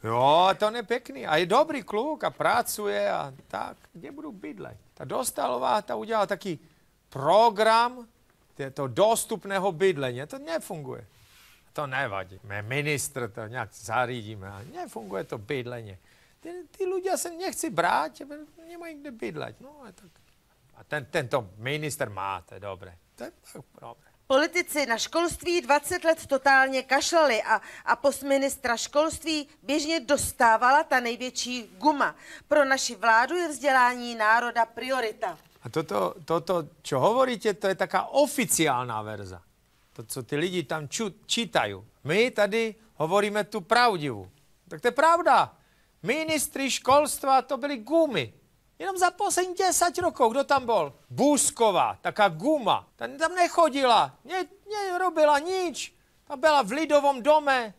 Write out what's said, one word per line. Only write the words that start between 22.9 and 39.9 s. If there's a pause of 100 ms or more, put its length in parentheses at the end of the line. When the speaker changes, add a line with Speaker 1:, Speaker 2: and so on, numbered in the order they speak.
Speaker 1:
To
je (220)
tak (180)
dobré. (180)
Speaker 2:
Politici
na
školství
dvacet
let
totálně
kašlali
a, (240)
a
post
ministra
školství (160)
běžně
dostávala
ta
největší
guma. (320)
Pro
naši
vládu
je
vzdělání
národa
priorita. (260)
Speaker 1:
A
toto, (100)
toto, (180)
čo
hovoríte,
to
je
taká
oficiálna
verza. (520)